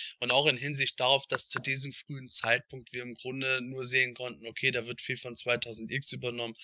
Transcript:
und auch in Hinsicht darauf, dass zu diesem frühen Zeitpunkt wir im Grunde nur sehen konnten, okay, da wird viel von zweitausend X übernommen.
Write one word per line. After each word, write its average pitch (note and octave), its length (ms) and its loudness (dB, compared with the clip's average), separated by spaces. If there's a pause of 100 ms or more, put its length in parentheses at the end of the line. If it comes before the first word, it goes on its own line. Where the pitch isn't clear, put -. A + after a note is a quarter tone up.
(200)
und B2 100 0
auch C3+ 140 8
in C3+ 140 4
Hinsicht C3+ 420 0
darauf, C3 260 6
dass - 220 0
zu - 100 -2
diesem C3+ 320 -2
frühen C3 380 -10
Zeitpunkt B2 640 0
wir B2 100 -8
im B2 120 -10
Grunde C3 480 -2
nur C3 220 -6
sehen B2+ 280 4
konnten, A#2+ 340 -8
okay, C3 240 0
da B2 140 0
wird A#2 160 -8
viel C3 160 -4
von A#2+ 200 -8
zweitausend A2+ 540 -2
X C3+ 220 -2
übernommen. A#2+ 400 -4 (120)